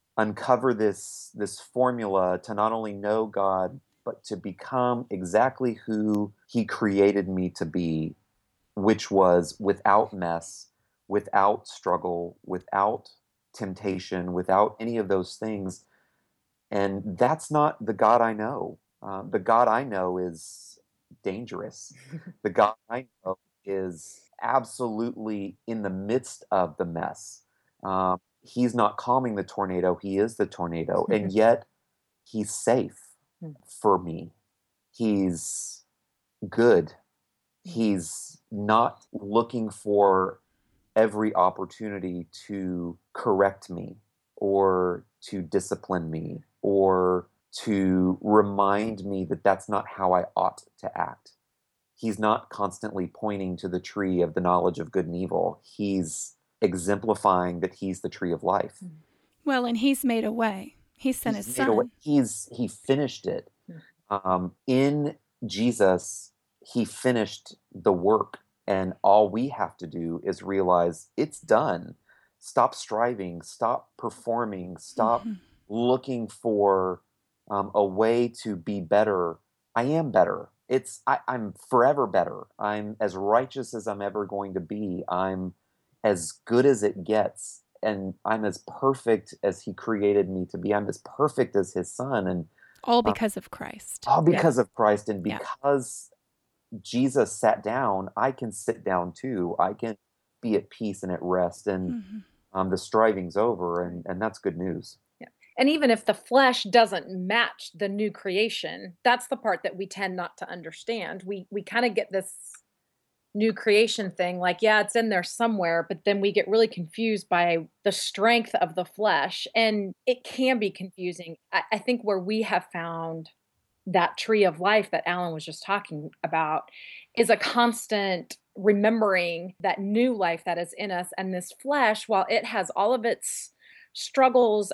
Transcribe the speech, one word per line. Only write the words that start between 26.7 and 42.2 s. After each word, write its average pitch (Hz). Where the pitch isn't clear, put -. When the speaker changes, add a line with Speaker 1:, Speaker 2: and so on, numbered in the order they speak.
Speaker 1:
the 92
mess. -
Um, 92
he's 123
not 104
calming 123
the 95
tornado. 92
He 95
is 117
the 98
tornado. 82
And 104
Speaker 2:
<laughs> 107
Speaker 1:
yet 117
he's 107
safe -
Speaker 2:
Hmm. 156
Speaker 1:
for 98
me. 85
He's 95
good. 104
Speaker 2:
Hmm. 180
Speaker 1:
He's 104
not 110
looking 110
for 101
every 110
opportunity 92